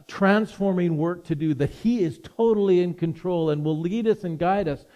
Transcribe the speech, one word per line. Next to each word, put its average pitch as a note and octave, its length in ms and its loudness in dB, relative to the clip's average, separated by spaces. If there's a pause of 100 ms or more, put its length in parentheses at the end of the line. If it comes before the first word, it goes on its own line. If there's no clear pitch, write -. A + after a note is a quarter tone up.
transforming F#3+ 880 0
work E3+ 280 -2
to E3 100 -4
do, D#3 180 0
that C3+ 160 0
he A3+ 340 0
is D#3+ 200 -4
totally G3+ 580 2
in F3 140 -2
control E3 560 -2
and D3 120 -2
will D#3 160 0
lead G#3+ 280 -2
us G#3+ 160 0
and E3 160 -6
guide F#3 280 0
us C#3+ 180 -6 (100)